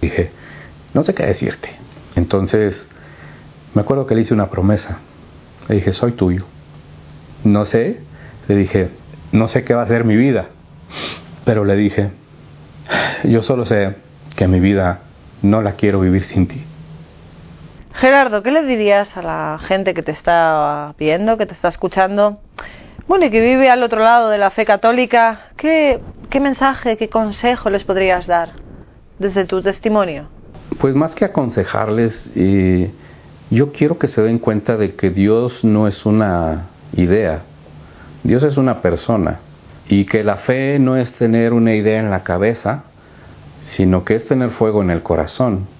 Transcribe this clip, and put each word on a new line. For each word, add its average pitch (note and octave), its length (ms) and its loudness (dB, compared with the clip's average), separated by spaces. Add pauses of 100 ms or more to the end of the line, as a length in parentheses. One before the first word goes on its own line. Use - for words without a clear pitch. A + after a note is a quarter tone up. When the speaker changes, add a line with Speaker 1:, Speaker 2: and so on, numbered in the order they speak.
Speaker 1:
Dije, - 300 -2 (640)
"No D3 120 0
sé F#3+ 100 -2
qué - 100 -4
decirte". - 460 -4 (460)
Entonces G2 720 0 (880)
me G#2 80 2
acuerdo C3+ 240 0
que A#2 100 0
le A2+ 60 4
hice A2 120 0
una G#2 160 0
promesa, F#2+ 480 -2 (720)
le G#2+ 80 2
dije, G2 160 0
"Soy A#2+ 200 -2
tuyo". F#2+ 320 -2 (1000)
No G#2 200 2
sé, B2 360 -2 (480)
le G2+ 80 2
dije, F#2+ 320 0 (420)
"No A2 160 2
sé B2 180 -2
qué B2 100 2
va A#2+ 80 0
a A2 40 -4
ser A#2 180 0
mi G#2+ 120 2
vida", A#2+ 300 2 (1000)
pero G#2+ 200 2
le G2 120 2
dije, G2+ 340 0 (1120)
"Yo A2+ 200 4
solo B2 240 -2
sé G2+ 280 0 (420)
que F#2 120 2
mi F#2 100 4
vida F#2 440 2 (400)
no G#2 200 2
la G2+ 100 -2
quiero G2 280 0
vivir F#2 240 2
sin F#2 240 -2
ti". - 160 -12 (1300)
Speaker 2:
Gerardo, B3+ 480 2
¿qué A3+ 80 -2
le D#4 140 2
dirías G#3 520 0
a F#3 60 -12
la D#3 400 -6
gente F#3+ 320 -2
que E3 80 -6
te D#3 100 -6
está D3+ 840 0
viendo, F#3 380 0
que G#3+ 100 -4
te F3+ 60 -16
está F3 160 -4
escuchando, G3 680 0 (680)
bueno, F4+ 200 2
y A#3+ 40 2
que A3 100 2
vive B3+ 300 4
al B3 120 4
otro A3+ 180 -2
lado A3+ 300 4
de G#3 80 0
la G3 120 2
fe A3 140 -2
católica? A3+ 920 2
¿Qué, D4+ 440 2 (300)
qué C4+ 100 0
mensaje, C4+ 560 -2
qué A3 120 -4
consejo A3+ 640 -2
les G3 140 -2
podrías F#3 420 0
dar E3+ 280 -2 (640)
desde F#3+ 260 -2
tu F#3 180 -4
testimonio? F#3+ 680 -2 (520)
Speaker 1:
Pues C3+ 140 2
más D#3 200 0
que - 120 0
aconsejarles, A2+ 1080 -2
eh, F#2 560 2 (600)
yo C3+ 220 2
quiero D#3+ 260 0
que - 80 -2
se - 160 0
den A2+ 160 2
cuenta A2+ 380 0
de G#2 180 -2
que F#2+ 160 0
Dios G#2+ 520 0
no G#2+ 240 4
es G2+ 200 -4
una F2 600 0 (260)
idea, F2+ 480 0 (840)
Dios A2 180 2
es C#3+ 140 2
una C3 240 0
persona, E2+ 600 -2 (460)
y G2+ 200 2
que G#2+ 180 0
la G2+ 120 0
fe C3+ 420 -2
no C3 180 2
es B2 160 -2
tener A#2 400 2
una A2+ 220 2
idea A2 260 0
en A2 100 -2
la F#2 140 -4
cabeza, G#2+ 600 -2 (760)
sino F#2 440 0
que G#2+ 100 0
es A2+ 120 -4
tener B2+ 240 0
fuego G#2+ 320 0
en F#2 80 0
el E2+ 120 -2
corazón. F#2+ 640 -2 (120)